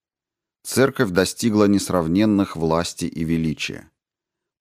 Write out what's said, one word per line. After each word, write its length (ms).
Церковь 460
достигла 560
несравненных 880
власти 500
и 180
величия. 640